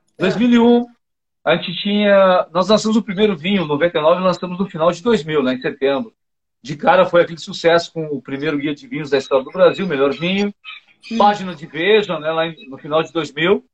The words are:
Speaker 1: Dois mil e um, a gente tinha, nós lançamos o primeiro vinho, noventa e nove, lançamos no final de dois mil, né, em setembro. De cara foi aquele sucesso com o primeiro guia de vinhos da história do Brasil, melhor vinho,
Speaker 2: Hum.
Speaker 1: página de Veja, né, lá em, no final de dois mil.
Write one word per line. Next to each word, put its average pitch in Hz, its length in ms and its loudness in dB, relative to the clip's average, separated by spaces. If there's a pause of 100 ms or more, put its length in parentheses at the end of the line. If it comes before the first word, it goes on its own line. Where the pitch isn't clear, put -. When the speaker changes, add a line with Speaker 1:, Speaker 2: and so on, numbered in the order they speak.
(180)
Speaker 1:
Dois 190 180 -2
mil 240 140 2
e 240 80 4
um, 240 260 4 (600)
a 151 120 2
gente 170 240 -8
tinha, 202 720 2
nós 175 160 0
lançamos 214 280 2
o 233 60 2
primeiro 202 340 0
vinho, 180 280 -2
noventa 151 340 0
e 151 40 -2
nove, 175 180 4
lançamos 180 380 -2
no 196 80 -2
final 170 240 0
de 165 120 -4
dois 220 220 2
mil, 156 180 0
né, 127 120 0
em 127 60 -8
setembro. 135 520 -4 (500)
De 147 140 -10
cara 170 300 4
foi 170 160 4
aquele 160 160 -4
sucesso 170 540 0
com 160 140 -8
o 143 140 -8
primeiro 143 380 -6
guia 147 160 -4
de 139 140 -20
vinhos 143 220 -8
da 135 80 2
história 131 260 -2
do - 80 -18
Brasil, 185 340 2
melhor 139 260 0
vinho, 190 400 -4 (600)
Speaker 2:
Hum. 226 60 -4
Speaker 1:
página 202 360 2
de 151 120 -18
Veja, 175 520 0
né, 151 140 -4
lá 160 160 -2
em, 160 200 -16
no 131 100 -16
final 156 220 -2
de 160 120 -6
dois 151 200 -6
mil. 185 420 0